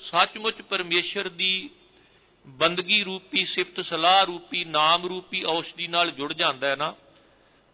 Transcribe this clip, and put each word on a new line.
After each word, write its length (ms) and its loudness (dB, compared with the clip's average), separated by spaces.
ਸੱਚਮੁੱਚ 600 0
ਪਰਮੇਸ਼ਰ 680 -2
ਦੀ 420 -2
ਬੰਦਗੀ 580 0
ਰੂਪੀ, 400 -4
ਸਿਫਤ 360 -4
ਸਲਾਹ 440 4
ਰੂਪੀ, 400 -6
ਨਾਮ 420 2
ਰੂਪੀ 380 -6
ਔਸ਼ਧੀ 420 -4
ਨਾਲ 240 2
ਜੁੜ 220 -6
ਜਾਂਦਾ 360 0
ਹੈ 80 0
ਨਾ, 180 -4